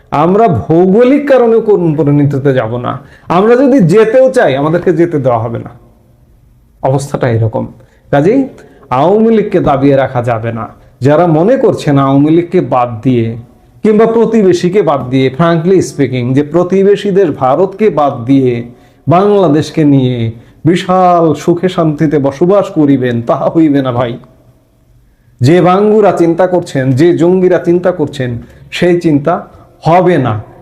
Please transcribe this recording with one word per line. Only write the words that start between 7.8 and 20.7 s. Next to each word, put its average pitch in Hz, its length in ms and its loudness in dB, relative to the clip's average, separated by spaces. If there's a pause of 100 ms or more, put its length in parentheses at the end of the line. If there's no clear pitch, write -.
কাজেই 214 360 2 (420)
আওয়ামী 214 480 2
লীগকে 196 220 -2
দাবিয়ে 139 360 2
রাখা 131 260 -2
যাবে 113 320 -4
না। 113 140 -10 (320)
যারা 151 280 2
মনে 175 300 2
করছেন 170 400 0
আওয়ামী 139 320 2
লীগকে 170 320 0
বাদ 123 400 -4
দিয়ে 117 360 -2 (460)
কিংবা 214 220 2
প্রতিবেশীকে 214 760 0
বাদ 139 280 -2
দিয়ে, 131 300 0
frankly 170 420 0
speaking, 127 520 -4
যে 143 100 2
প্রতিবেশী 190 680 0
দেশ 180 180 2
ভারতকে 165 600 -2
বাদ 139 360 -2
দিয়ে 123 500 0 (320)
বাংলাদেশকে 170 760 2
নিয়ে 127 480 0 (340)
বিশাল 175 680 2